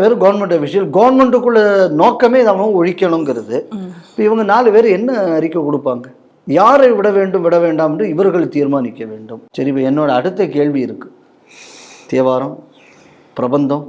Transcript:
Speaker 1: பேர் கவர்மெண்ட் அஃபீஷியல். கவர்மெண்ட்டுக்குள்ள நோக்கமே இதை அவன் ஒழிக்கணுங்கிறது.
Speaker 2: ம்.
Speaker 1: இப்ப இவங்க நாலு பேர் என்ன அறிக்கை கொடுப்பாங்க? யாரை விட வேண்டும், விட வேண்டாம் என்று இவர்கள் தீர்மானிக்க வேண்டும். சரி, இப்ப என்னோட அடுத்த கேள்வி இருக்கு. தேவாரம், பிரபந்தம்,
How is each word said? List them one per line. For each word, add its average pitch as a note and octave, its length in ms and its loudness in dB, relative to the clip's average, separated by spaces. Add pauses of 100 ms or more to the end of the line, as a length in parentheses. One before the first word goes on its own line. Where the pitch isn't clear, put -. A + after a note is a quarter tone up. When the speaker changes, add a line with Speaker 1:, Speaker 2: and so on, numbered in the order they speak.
Speaker 1:
பேர் A3+ 180 2
கவர்மெண்ட் G3 340 2
அஃபீஷியல். E3 400 -2
கவர்மெண்ட்டுக்குள்ள A#3+ 640 2 (400)
நோக்கமே A#3+ 440 2
இதை G#3+ 100 4
அவன் G3 260 0
ஒழிக்கணுங்கிறது. E3 800 -2 (220)
Speaker 2:
ம். F#3 120 -12 (200)
Speaker 1:
இப்ப A3 160 -4
இவங்க A3 160 0 (100)
நாலு A#3+ 220 2
பேர் A3+ 120 4 (100)
என்ன A#3+ 140 -4 (240)
அறிக்கை D#3+ 300 -2
கொடுப்பாங்க? C3 420 -4 (520)
யாரை B3+ 380 6
விட G3+ 120 0 (100)
வேண்டும், F#3+ 280 -2
விட E3+ 180 2
வேண்டாம் D#3 280 0
என்று G#3+ 220 -4
இவர்கள் E3+ 400 0
தீர்மானிக்க C#3 580 -4
வேண்டும். A2 300 -18 (140)
சரி, C3+ 160 -2
இப்ப C3+ 180 -2
என்னோட D3+ 180 0 (100)
அடுத்த F#3 280 -2 (100)
கேள்வி C#3+ 300 0
இருக்கு. G#2+ 220 -16 (1040)
தேவாரம், C3 440 -2 (840)
பிரபந்தம், C#3+ 500 -2